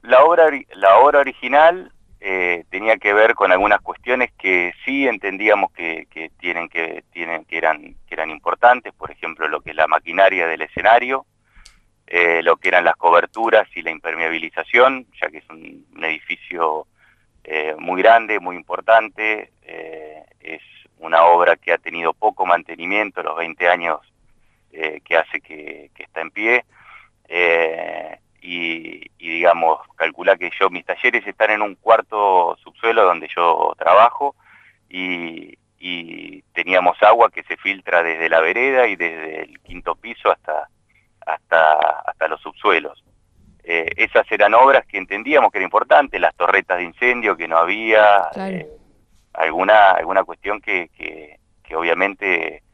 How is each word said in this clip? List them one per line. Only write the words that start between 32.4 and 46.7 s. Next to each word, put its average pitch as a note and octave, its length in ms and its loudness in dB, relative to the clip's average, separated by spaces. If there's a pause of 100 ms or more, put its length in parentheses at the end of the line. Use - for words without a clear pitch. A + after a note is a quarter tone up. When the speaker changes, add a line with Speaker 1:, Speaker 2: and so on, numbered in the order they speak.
Speaker 1:
subsuelo A2+ 440 -2
donde E2 280 -2
yo D#2+ 440 0
trabajo, A#2 580 2 (540)
y, E2+ 680 -10 (220)
y E2 640 -14 (100)
teníamos F2 520 0
agua A2 280 6
que - 120 -14
se - 120 -10
filtra F#2+ 480 -2
desde E2 240 -4
la E2 140 4
vereda B2 460 0
y F#2+ 100 -4
desde D#2+ 460 -8
el - 180 -20
quinto F2 340 -10
piso A2+ 340 -4
hasta, D2+ 380 -4 (580)
hasta, D#2+ 460 2 (300)
hasta - 260 -6
los D#2 140 -8
subsuelos. D#2+ 600 -4 (600)
Eh, E2 320 -4
esas A2 340 0
eran G#2 260 2
obras C3 320 6
que G#2 100 -12
entendíamos G#2+ 520 0
que G2+ 100 -6
era F#2 60 -4
importante, A#2 540 0
las E2+ 160 0
torretas F2+ 440 -2